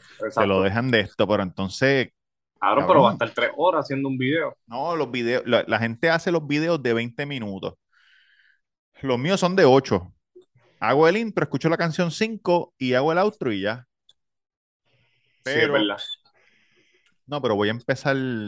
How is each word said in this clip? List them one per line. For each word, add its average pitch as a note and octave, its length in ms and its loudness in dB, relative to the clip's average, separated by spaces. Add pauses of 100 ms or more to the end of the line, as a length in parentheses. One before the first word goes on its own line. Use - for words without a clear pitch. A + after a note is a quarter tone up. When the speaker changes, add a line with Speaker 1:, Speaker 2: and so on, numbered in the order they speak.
(180)
Speaker 1:
te - 40 -10
lo A2 40 -6
Speaker 2:
Exacto. G2 360 2
Speaker 1:
dejan A2+ 280 0
de A2+ 100 4
esto. F#2+ 280 -2
Pero G2+ 140 0
entonces, G2 680 -2 (500)
Speaker 2:
Cabrón, A2 300 2
pero C#3 140 6
va A#2 80 6
a - 20 -4
Speaker 1:
cabrón. A2 160 -4
Speaker 2:
estar - 20 -10 (140)
tres - 120 -2
horas D#3+ 280 0
haciendo C#3 240 -6
un C3 100 -6
video. C#3 380 -4 (100)
Speaker 1:
No, C#3 300 -6
los C#3 140 -2
videos, A#2+ 360 -2
la, A#2 220 2
la A2 100 0
gente A#2 320 0
hace E3+ 220 0
los D#3+ 140 -2
videos D3+ 360 -2
de A#2+ 120 2
veinte A#2 320 -4
minutos. G2+ 480 -8 (1300)
Los B2+ 160 -2
míos F3+ 200 -2
son F3+ 160 0
de F#3+ 120 6
ocho. B2+ 480 4 (680)
Hago C3+ 280 4
el F#3 80 4
intro, G#3+ 280 -2
escucho C#3+ 240 -2
la D#3+ 80 2
canción E3+ 340 -2
cinco G3 680 -2
y B2+ 160 0
hago C#3 180 2
el E3 60 2
outro F#3 340 0
y F#2+ 100 -4
ya. A2+ 240 -4 (1600)
Speaker 2:
Sí, C3 60 -6
es C#3+ 60 -2
Speaker 1:
Pero D3 160 0
Speaker 2:
verdad. G#2 260 0 (1300)
Speaker 1:
no, C#3+ 160 -8
pero A2+ 140 2
voy G#2 120 2
a A2 40 0
empezar, C3+ 440 -2 (320)